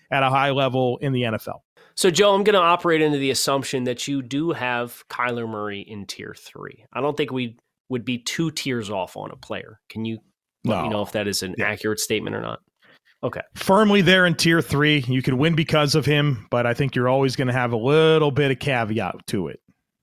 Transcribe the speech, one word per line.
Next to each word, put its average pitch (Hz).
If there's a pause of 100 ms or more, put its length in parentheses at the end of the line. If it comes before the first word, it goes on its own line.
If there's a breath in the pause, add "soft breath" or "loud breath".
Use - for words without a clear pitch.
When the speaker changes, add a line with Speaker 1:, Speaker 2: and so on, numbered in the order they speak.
(100)
Speaker 1:
at 135
a 131
high 139
level 127
in 139
the 123
N 113
F -
L. - (320 soft breath)
Speaker 2:
So, 185
Joe, 196
I'm 202
gonna 202
operate 170
under 151
the 135
assumption 135
that 123
you 139
do 139
have 123
Kyler 120
Murray 104
in 101
tier -
three. -
I 120
don't 143
think 139
we 123 (320)
would 123
be 123
two 165
tiers 120
off 92
on 101
a -
player. 107
Can 110
you 113 (460)
let 101
me -
Speaker 1:
No. 104
Speaker 2:
know 104
if -
that 104
is 95
an 92
Speaker 1:
Yeah. 104
Speaker 2:
accurate 107
statement 107
or 110
not? 113 (640 soft breath)
Okay. 127 (160)
Speaker 1:
Firmly 202
there 180
in 170
tier 165
three. 147
You 127
could 131
win 156
because 147
of 139
him, 147
but 120
I 120
think 139
you're 123
always 135
gonna 127
have 123
a 120
little 156
bit 139
of 127
caveat 110
to 92
it. - (420)